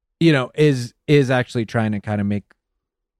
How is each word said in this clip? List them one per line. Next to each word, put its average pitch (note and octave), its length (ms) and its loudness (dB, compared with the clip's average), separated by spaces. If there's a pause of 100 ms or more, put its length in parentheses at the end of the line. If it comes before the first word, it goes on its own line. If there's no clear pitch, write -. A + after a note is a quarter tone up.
(200)
you E3 120 4
know, B2+ 220 0
is, C3+ 400 0 (140)
is C#3+ 240 4
actually B2 340 -2
trying A2 260 -2
to G#2 80 -4
kinda G#2 240 -4
make G2+ 200 -4 (760)